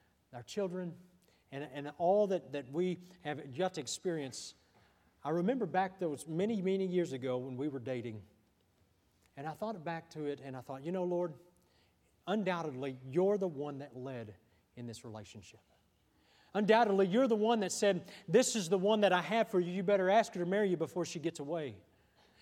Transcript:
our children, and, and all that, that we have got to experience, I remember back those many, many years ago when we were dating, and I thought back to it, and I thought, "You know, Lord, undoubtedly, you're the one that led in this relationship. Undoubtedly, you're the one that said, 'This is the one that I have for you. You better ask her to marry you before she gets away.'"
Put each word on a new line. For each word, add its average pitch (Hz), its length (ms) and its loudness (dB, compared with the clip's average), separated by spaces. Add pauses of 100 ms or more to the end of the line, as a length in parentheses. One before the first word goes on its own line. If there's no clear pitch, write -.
(340)
our 123 80 -14
children, 180 500 -6 (580)
and, 139 240 -8
and 143 220 -8
all 196 300 4
that, 175 260 -4
that 139 180 -8
we 175 280 0 (240)
have 147 340 -8
got 185 180 -2
to 165 60 -6
experience, 143 760 -6 (720)
I 151 60 -2
remember 202 340 0
back 185 340 -2
those 156 300 -4
many, 196 320 0
many 190 240 0
years 175 300 0
ago 127 240 -2
when 127 180 -8
we 139 120 -2
were 135 100 -6
dating, 117 420 -6 (1200)
and 143 100 -10
I 156 40 -6
thought 208 300 -8
back 165 280 -8
to 151 160 -8
it, 139 180 -4
and 135 100 -10
I 127 60 -10
thought, 135 240 -10
"You 170 80 -4
know, 185 120 -2
Lord, 175 280 0 (920)
undoubtedly, 160 720 -2 (120)
you're 190 280 4
the 185 100 0
one 143 300 -8
that 143 180 -14
led 123 380 -10 (420)
in 120 100 -10
this 113 160 -12
relationship. 107 580 -16 (920)
Undoubtedly, 202 540 6
you're 226 200 4
the 226 80 4
one 220 260 4
that 185 120 -2
said, 196 320 2 (240)
'This 233 260 6
is 190 140 -2
the 190 100 4
one 208 220 4
that 190 140 6
I 180 80 4
have 214 260 2
for 185 120 2
you. 175 120 0
You 190 100 -2
better 190 280 4
ask 214 240 6
her 180 100 -4
to - 20 -2
marry 202 220 2
you 180 80 2
before 160 300 -2
she 170 120 -8
gets 156 220 -4
away.'" 143 360 -6 (640)